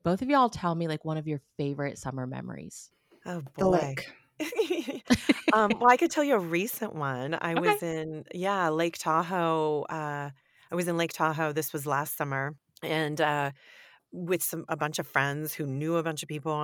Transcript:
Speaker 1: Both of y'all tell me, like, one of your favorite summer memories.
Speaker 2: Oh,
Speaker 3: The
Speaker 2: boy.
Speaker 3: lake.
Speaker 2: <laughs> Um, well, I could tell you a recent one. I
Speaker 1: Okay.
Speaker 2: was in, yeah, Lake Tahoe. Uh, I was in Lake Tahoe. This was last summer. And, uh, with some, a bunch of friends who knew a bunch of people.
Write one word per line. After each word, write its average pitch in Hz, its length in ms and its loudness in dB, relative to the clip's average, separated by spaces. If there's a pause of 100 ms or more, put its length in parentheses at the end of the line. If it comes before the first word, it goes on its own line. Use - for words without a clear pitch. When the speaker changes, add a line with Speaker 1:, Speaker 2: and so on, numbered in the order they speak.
Speaker 1:
Both 180 180 2
of 254 80 -2
y'all 262 200 6
tell 170 260 -2
me, 165 120 0
like, 156 180 -4
one 156 120 -2
of 156 100 -6
your 147 120 -2 (180)
favorite 143 400 -2
summer 127 300 -6
memories. 127 640 -10 (340)
Speaker 2:
Oh, 175 160 -8 (180)
Speaker 3:
The 190 60 4
Speaker 2:
boy. - 20 6
Speaker 3:
lake. 147 440 2 (280)
Speaker 2:
<laughs> 311 640 -2 (500)
Um, 214 260 4
well, 240 100 8
I 247 80 10
could 330 140 2
tell 302 120 2
you 285 120 4
a 208 40 6
recent 175 560 -2
one. 139 460 -2
I 165 160 -2
Speaker 1:
Okay. 415 180 2
Speaker 2:
was 208 80 -6
in, 160 400 -6 (100)
yeah, 185 360 2
Lake 165 280 0
Tahoe. 160 840 2
Uh, 147 460 -6 (420)
I 170 40 -4
was 175 120 0
in 170 100 0
Lake 170 160 0
Tahoe. 156 380 0
This 147 220 -4
was 143 120 -4
last 143 320 0
summer. 139 380 -2 (280)
And, 156 360 0
uh, 147 320 2 (600)
with 175 300 -2
some, 160 260 -6
a 160 80 -2
bunch 151 220 -2
of 165 80 -6
friends 143 460 0
who 151 140 -6
knew 151 300 0
a 160 60 0
bunch 156 200 -4
of 143 60 -12
people. 151 340 -4